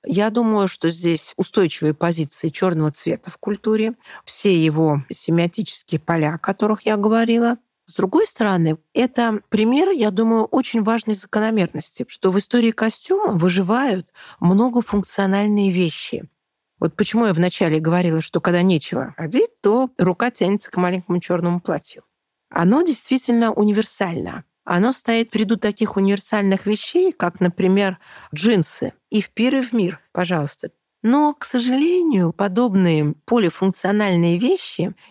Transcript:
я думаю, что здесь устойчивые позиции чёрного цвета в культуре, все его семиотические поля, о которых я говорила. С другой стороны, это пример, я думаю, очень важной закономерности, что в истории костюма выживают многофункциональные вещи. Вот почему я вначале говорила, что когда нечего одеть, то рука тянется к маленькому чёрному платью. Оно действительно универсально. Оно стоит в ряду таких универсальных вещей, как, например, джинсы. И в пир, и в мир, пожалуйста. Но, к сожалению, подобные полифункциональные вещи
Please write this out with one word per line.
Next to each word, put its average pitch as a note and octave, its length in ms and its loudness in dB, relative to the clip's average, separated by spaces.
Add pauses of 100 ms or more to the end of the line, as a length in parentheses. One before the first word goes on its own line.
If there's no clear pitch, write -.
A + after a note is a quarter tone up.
я G#3 280 0
думаю, G#3+ 360 2
что - 220 -4
здесь E3+ 480 -4
устойчивые E3 560 0
позиции E3 560 -4
чёрного D#3 400 0
цвета - 400 -6
в - 80 -18
культуре, G#3+ 560 -2 (320)
все - 260 0
его D#3 600 2
семиотические E3+ 880 -2
поля, D#3+ 340 0
о E3+ 60 -8
которых G#3 480 -2
я G#3+ 100 2
говорила. A3+ 600 2 (280)
С - 80 -18
другой G3 320 2
стороны, E3+ 540 0 (160)
это A#3+ 540 0
пример, B3+ 420 2
я A#3 180 2
думаю, A3+ 360 2
очень A#3+ 380 -2
важной A3 300 -2
закономерности, G#3 920 -2
что - 240 0
в F#3+ 80 2
истории A3+ 320 2
костюма F4+ 600 -2
выживают F#3 800 0 (280)
многофункциональные G3+ 1300 2
вещи. F3 580 -4 (520)
Вот E3+ 160 -2
почему A3+ 320 0
я F#3+ 60 2
вначале E3 460 0
говорила, E3 420 0
что - 200 -4
когда F3 220 2
нечего D#3+ 540 0
одеть, G#3+ 440 -2
то B3 380 2
рука F#3 320 0
тянется G3 400 -2
к - 60 -8
маленькому F3+ 420 -2
чёрному F3 400 -2
платью. - 420 -8 (480)
Оно F#3+ 320 2
действительно A#3+ 720 0
универсально. G#3 920 -2 (180)
Оно G3+ 300 2
стоит A3+ 400 -2
в - 20 -2
ряду G#3+ 220 0
таких G#3 400 -2
универсальных G3 720 0
вещей, E4+ 440 0
как, - 280 -4
например, F#3+ 580 2 (360)
джинсы. F3+ 600 0 (160)
И G#3+ 100 -2
в - 120 -6
пир, B3+ 240 0
и C4+ 60 0
в B3 120 -6
мир, F3+ 260 -2 (120)
пожалуйста. E3+ 580 -4 (320)
Но, C#4+ 320 2
к - 120 -14
сожалению, C4 840 0
подобные F#3 840 0 (100)
полифункциональные F#3+ 1120 2
вещи A#3+ 560 -2 (180)